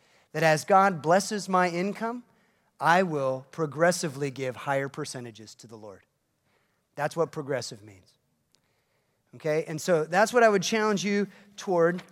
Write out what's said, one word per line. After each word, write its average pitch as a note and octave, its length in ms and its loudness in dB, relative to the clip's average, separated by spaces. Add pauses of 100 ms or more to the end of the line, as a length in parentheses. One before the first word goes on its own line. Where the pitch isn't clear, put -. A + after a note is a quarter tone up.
(320)
that D#3 120 -2
as D#3 200 4
God F#3+ 380 4
blesses F#3+ 480 0
my F3+ 180 2
income, G3+ 560 -6 (560)
I E3+ 240 4
will C3+ 480 -4
progressively D3+ 800 -2
give B2+ 240 -6
higher C#3 320 -4
percentages A#2+ 680 -14
to - 120 -20
the A2+ 80 -20
Lord. G#2 300 -18 (920)
That's D3 220 -4
what D#3 160 -2
progressive C3 500 -8
means. F#2+ 300 -20 (1200)
Okay, D#3 320 -2
and D#3+ 120 -6
so D#3+ 260 0
that's G3 280 2
what A#3+ 80 4
I A3+ 80 8
would G3 140 2
challenge G#3+ 400 0
you G3+ 240 0 (300)
toward. F3 440 2 (100)